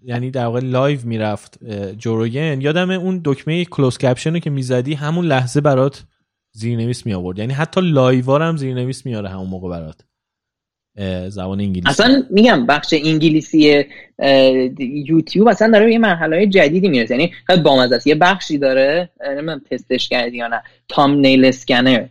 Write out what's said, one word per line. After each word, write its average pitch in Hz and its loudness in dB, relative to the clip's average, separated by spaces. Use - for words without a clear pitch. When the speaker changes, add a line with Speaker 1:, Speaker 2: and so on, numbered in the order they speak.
Speaker 1:
یعنی 123 -6
در 127 -4
واقع 117 -2
لایو 131 -2
می‌رفت، 107 -6
اه، 101 -8
جو 113 -4
روگن، 131 -4
یادم 165 -2
اون 185 -4
دکمهٔ 156 -2
کلوز 131 -2
کپشن 131 -2
رو 170 -2
که 165 -6
می‌زدی 127 -4
همون 156 -4
لحظه 135 0
برات 135 0
زیرنویس 117 -6
می‌آورد. 92 -6
یعنی 117 -6
حتی 160 -2
لایوا 131 2
رو 156 0
هم 165 -2
زیرنویس 131 -6
میاره 107 -6
همون 95 -10
موقع 92 -10
برات. 82 -12
اه، 92 -8
زبان 95 -8
انگلیسی. 95 -4
Speaker 2:
اصلاً 254 2
می‌گم 196 4
بخش 147 0
انگلیسی، 151 2
اه، 135 4
یوتیوب 156 0
اصلاً 214 2
داره 214 6
به 233 4
یه 226 2
مرحلهٔ 170 0
جدیدی 185 4
میرسه. 120 0
یعنی 160 -2
خیلی 180 4
بامزه 131 4
است. 135 -2
یه 151 4
بخشی 175 0
داره، 139 0
اه، 139 -8
نمی‌دونم 147 -8
تستش 127 -6
کردی 123 -4
یا 120 -8
نه، 117 -6
تامنیل 139 4
اسکنر. 127 2